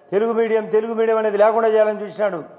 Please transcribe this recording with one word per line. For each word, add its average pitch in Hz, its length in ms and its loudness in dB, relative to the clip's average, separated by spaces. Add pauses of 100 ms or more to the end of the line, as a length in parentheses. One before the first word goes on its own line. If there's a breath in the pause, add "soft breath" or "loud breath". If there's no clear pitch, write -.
(120)
తెలుగు 220 200 0
మీడియం, 220 340 0
తెలుగు 220 280 -2
మీడియం 220 240 0
అనేది 214 180 -2
లేకుండా 220 320 4
చేయాలని 214 340 2
చూసినాడు. 185 420 -6 (140)